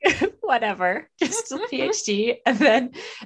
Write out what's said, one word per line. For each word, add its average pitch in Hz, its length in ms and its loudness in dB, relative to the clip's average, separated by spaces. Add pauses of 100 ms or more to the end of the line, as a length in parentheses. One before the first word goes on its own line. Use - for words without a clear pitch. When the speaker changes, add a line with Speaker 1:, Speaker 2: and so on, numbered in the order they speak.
Speaker 1:
<laughs> - 140 2
Speaker 2:
<laughs> - 240 -2
whatever, 208 680 0 (100)
just 392 320 -4
a 427 180 -6
P 262 120 -4
H 392 220 -2
D. 214 420 -2
And 240 140 2
then, 247 320 4 (340)